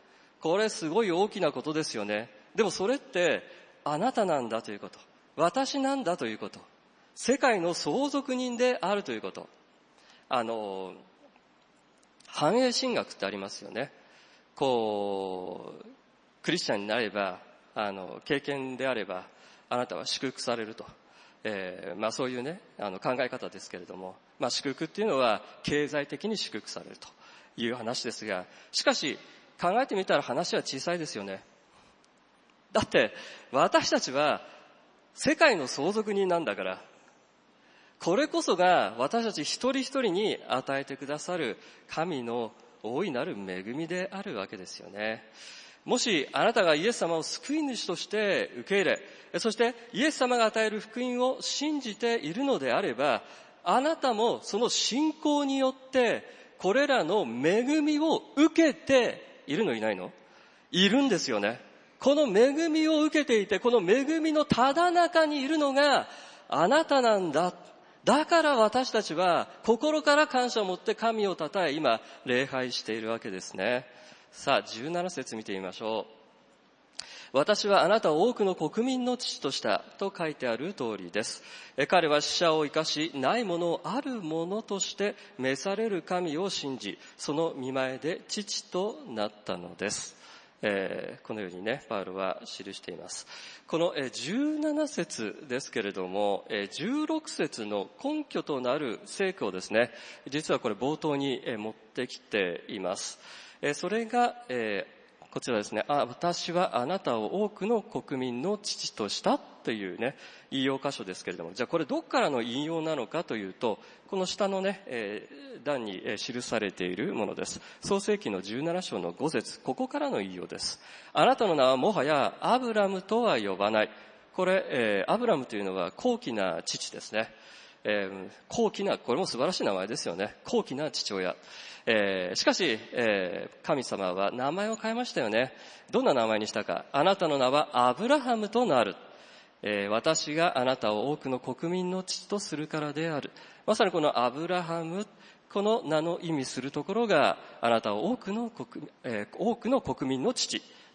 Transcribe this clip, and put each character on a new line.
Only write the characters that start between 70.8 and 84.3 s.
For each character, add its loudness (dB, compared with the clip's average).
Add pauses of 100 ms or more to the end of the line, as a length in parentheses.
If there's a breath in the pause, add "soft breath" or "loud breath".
神 2
を 0
称 -4 (140)
え、 2
今 4 (260 loud breath)
礼 4
拝 -2
し -6
て -4
い -2
る -4
わ -2
け -10
で -8
す -12
ね。 0 (460 loud breath)
さ 2
あ、 2
十 -8
七 -4
節 -8
見 -8
て -8
み -4
ま -6
し -14
ょ -2
う。 -20 (1200 loud breath)
「私 2
は 6
あ 6
な 6
た 4
を 4
多 2
く 0
の 2
国 -2
民 0
の 0
父 -8
と -4
し -4
た」 2 (140)
と -4
書 -2
い -6
て -4
あ 0
る -6
通 -4
り -10
で 0
す。 -10 (340 loud breath)
え、 2
彼 6
は 4
死 -2
者 4
を 2
生 -4
か 2
し、 -2
な 2
い -2
も -2
の 0
を -2
あ -4
る -6
も -2